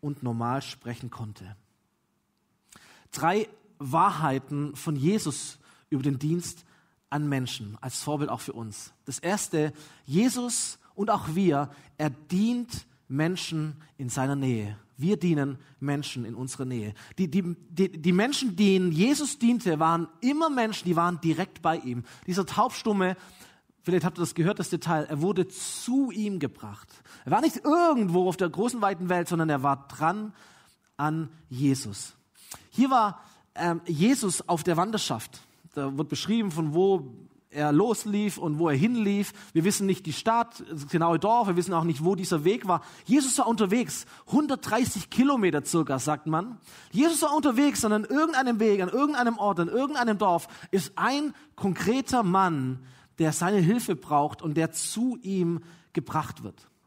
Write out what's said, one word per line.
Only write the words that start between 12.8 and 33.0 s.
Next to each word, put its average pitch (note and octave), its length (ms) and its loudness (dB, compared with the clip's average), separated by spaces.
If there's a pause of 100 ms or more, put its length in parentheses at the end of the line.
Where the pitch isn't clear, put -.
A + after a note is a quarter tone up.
Menschen D#3 760 -4 (160)
in B2+ 120 -8
seiner C3+ 260 -2
Nähe. A2+ 420 -2 (200)
Wir F3 180 2
dienen C#3+ 440 0 (200)
Menschen C#3 460 -4
in A#2 100 -12
unserer C3 300 -8
Nähe. A2+ 280 -6 (240)
Die, F#3 120 0
die, F3 260 -2 (140)
die, F#3 200 0
die D#3+ 220 0
Menschen, A3 460 2
denen F#3+ 340 4
Jesus B3 480 2
diente, G#3 400 2
waren E3 300 2 (100)
immer D4 300 2
Menschen, A3+ 360 -2
die F3 120 2
waren E3+ 240 0
direkt E3 400 -2
bei E3 160 2
ihm. A#2+ 260 -6 (240)
Dieser F#3 180 0
Taubstumme, G3+ 680 2 (680)
vielleicht F3 200 2
habt F3 140 -2
ihr F3 60 0
das - 120 -4
gehört, F#3 240 0
das F#3 100 -6
Detail, E3 360 0
er D3 160 -4
wurde F3+ 260 0
zu B3+ 640 -4
ihm G3 280 -4
gebracht. G#2+ 500 -10 (340)
Er B2+ 80 -2
war G3 80 4
nicht - 240 0
irgendwo B3 640 4
auf F3 80 0
der F3+ 140 0
großen, A#3 320 -2
weiten F#3+ 260 0
Welt, F3 220 0
sondern E3 200 2
er C#3 140 0
war C#3 240 0
dran G3+ 460 -2 (640)
an D#3 320 -2 (180)
Jesus. C3 680 -2 (520)
Hier C4 200 2
war, A3+ 320 2 (340)